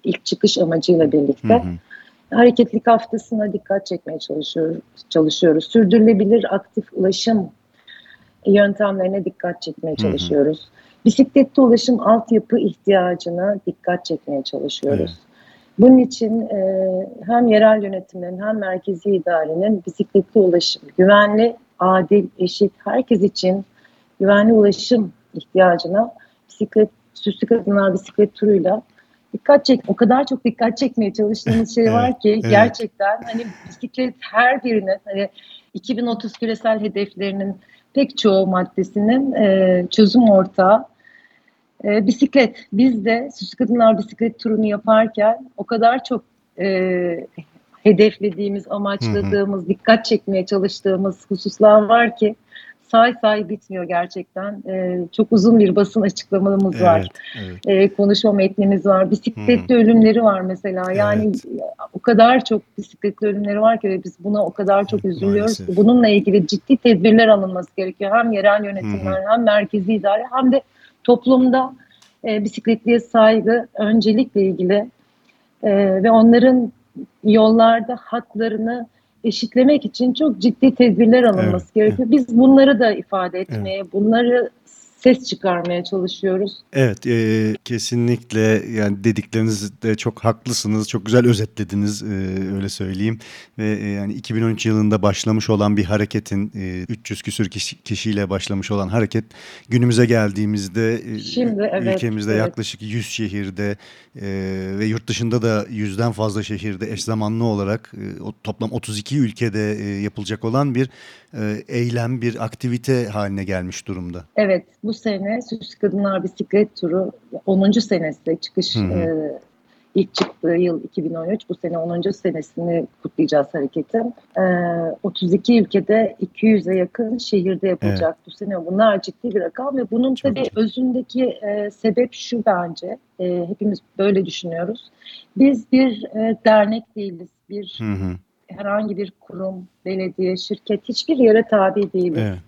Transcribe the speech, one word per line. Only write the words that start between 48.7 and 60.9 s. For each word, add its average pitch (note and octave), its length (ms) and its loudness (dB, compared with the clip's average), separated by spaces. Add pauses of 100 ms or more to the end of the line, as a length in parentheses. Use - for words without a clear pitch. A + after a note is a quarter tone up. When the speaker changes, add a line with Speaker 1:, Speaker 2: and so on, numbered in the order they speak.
Speaker 2:
Hı E3 40 -12
hı. E3 40 -8
Speaker 1:
dikkat A3+ 360 2
çekmeye G3 400 -2
çalıştığımız F#3+ 840 -4
hususlar G#3 520 4
var A3+ 360 0
ki G#3+ 180 0 (520)
say A#3 340 4
say G#3+ 280 0
bitmiyor F#3+ 340 -10
gerçekten. F3+ 840 -8
E, F#3 320 -6 (120)
çok - 200 0
uzun A3+ 280 6
bir F#3 160 4
basın G3+ 260 2
açıklamamız G3 800 -2
var. F#2+ 300 2 (280)
Speaker 2:
Evet, F#2 280 -12
evet. G3 240 4
Speaker 1:
E, - 40 -18
konuşma G3+ 360 2
metnimiz G3 540 0
var. F#3+ 260 2
Bisikletli A3 600 0
Speaker 2:
Hı A#3+ 40 4
hı. A#3 40 6
Speaker 1:
ölümleri A3 420 6
var G3 180 2
mesela. F#3 500 -6